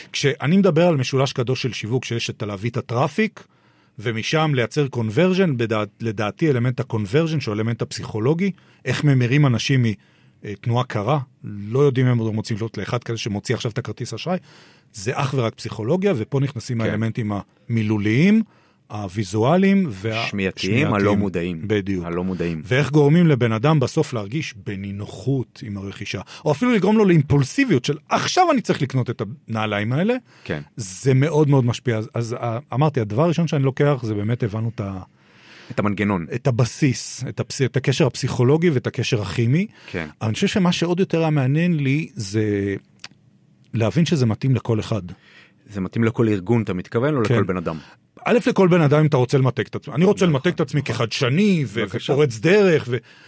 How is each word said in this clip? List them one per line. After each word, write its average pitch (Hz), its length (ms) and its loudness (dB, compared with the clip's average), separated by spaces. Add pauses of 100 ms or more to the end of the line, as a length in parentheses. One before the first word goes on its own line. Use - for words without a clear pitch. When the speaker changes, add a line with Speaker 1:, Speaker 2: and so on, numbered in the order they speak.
(120)
Speaker 1:
כשאני 139 440 0
מדבר 175 320 4
על 165 80 4
משולש 131 360 0
קדוש 127 300 -2
של 117 100 -2
שיווק, 104 320 -4
שיש - 260 -6
את - 120 -12
להביא 104 280 -6
את - 60 -8
הטראפיק, 156 680 -2 (540)
ומשם 123 560 -2
לייצר 131 340 0
קונברג'ן, 151 680 0
בדעת-, 110 320 -2 (120)
לדעתי 110 500 -2
אלמנט 123 300 0
הקונברג'ן, 131 600 -2
שהוא 107 140 -4
אלמנט 113 280 -2
הפסיכולוגי, 139 680 -2 (340)
איך 131 200 -2
ממירים 135 420 4
אנשים 123 360 2
מ-, 120 40 2 (580)
אה, 104 160 -10
תנועה 120 240 -2
קרה, 117 340 -2 (260)
לא 104 360 -4
יודעים 131 260 4
אם 123 140 2
הם 110 140 -2
מוצאים 107 260 -4
לא-, 113 160 -4
לאחד 107 280 -4
כזה 117 140 -6
שמוציא 104 360 -4
עכשיו 110 160 -4
את - 80 -8
הכרטיס 113 360 -8
אשראי, 175 240 -4 (540)
זה 101 220 -6
אך 139 240 -2
ורק 113 160 0
פסיכולוגיה, 185 640 -2
ופה 123 240 -2
נכנסים 127 420 -4
Speaker 2:
כן. - 80 0
Speaker 1:
האלמנטים 110 420 -2 (360)
המילוליים, 113 720 2 (480)
הוויזואליים, 113 1000 2
וה-, 110 360 -4
Speaker 2:
שמיעתיים, 95 460 -2
Speaker 1:
שמיעתיים. 127 220 2
Speaker 2:
הלא 104 220 2
מודעים. 90 520 -2
Speaker 1:
בדיוק. 98 360 -2
Speaker 2:
הלא 85 200 -2
מודעים. 85 400 -4
Speaker 1:
ואיך 131 260 0
גורמים 151 360 6
לבן 123 260 2
אדם 139 280 2
בסוף 131 320 -2
להרגיש 117 420 -8 (120)
בנינוחות 101 1000 -6
עם 101 100 -8
הרכישה, 98 440 -10 (240)
או 156 80 2
אפילו 247 200 0
לגרום 214 260 2
לו 214 60 4
לאימפולסיביות 165 800 2
של 147 120 -2 (120)
"עכשיו 330 440 2
אני 254 80 2
צריך 180 220 -2
לקנות 123 280 -2
את 117 120 -8 (260)
הנעליים 107 440 -2
האלה", 190 220 0 (300)
Speaker 2:
כן. 78 160 -6 (160)
Speaker 1:
זה 117 380 -2
מאוד 143 360 4
מאוד 135 140 4
משפיע. 117 340 -2
אז, 110 160 -6
אז, 117 200 -4
אה, 117 240 -4 (160)
אמרתי, 139 260 0
הדבר 107 220 -2
הראשון 170 260 0
שאני 147 140 0
לוקח 135 400 2
זה 107 120 -4
באמת 104 280 -2
הבנו 110 320 -2
את - 60 -8
ה- 98 200 -6 (680)
Speaker 2:
את - 80 -6
המנגנון. 98 560 0
Speaker 1:
את - 120 -8
הבסיס, 123 800 0
את 117 120 -6
הפס-, - 240 -4
את 120 120 -2
הקשר 135 300 2
הפסיכולוגי 139 640 2
ואת 127 160 0
הקשר 110 360 -2
הכימי. 120 440 0 (240)
Speaker 2:
כן. 82 160 -6 (140)
Speaker 1:
אבל 110 80 -2
אני 107 60 -2
חושב 202 120 0
שמה 180 260 2
שעוד 175 280 0
יותר 170 200 0
היה 160 100 2
מעניין 151 460 2
לי 143 380 0
זה 101 600 0 (1000)
להבין 113 320 2
שזה 131 200 2
מתאים 127 280 2
לכל 110 260 0
אחד. 101 220 -4 (680)
Speaker 2:
זה 101 100 -6
מתאים 104 240 -2
לכל 113 240 2
ארגון, 104 340 2
אתה 98 120 -4
מתכוון, 117 420 -2
או 120 80 0
Speaker 1:
כן. 104 100 2
Speaker 2:
לכל 104 100 2
בן 92 120 -2
אדם? 82 220 -4 (460)
Speaker 1:
א', 226 220 2
לכל 190 220 4
בן 175 120 6
אדם, 156 200 6
אם 156 60 6
אתה 147 100 2
רוצה 127 220 2
למתג 123 280 2
את - 100 -10
עצמך. - 180 -10
אני 151 100 2
רוצה 196 200 4
Speaker 2:
נכון, 170 100 4
Speaker 1:
למתג 135 160 0
את - 100 -2
עצמי 147 200 -2
Speaker 2:
נכון. - 140 -4
Speaker 1:
כחדשני 139 720 0
ו-, 104 160 -6
Speaker 2:
בבקשה. 123 300 -4
Speaker 1:
ופורץ 135 260 2
דרך 170 520 4
ו- 123 60 0 (320)